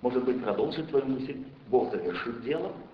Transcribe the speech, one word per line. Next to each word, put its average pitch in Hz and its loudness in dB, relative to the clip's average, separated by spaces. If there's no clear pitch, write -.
Может 123 2
быть, 120 2
продолжить 143 0
твою 135 4
мысль? 131 -2
Бог 123 4
завершит 117 -4
дело. 123 -2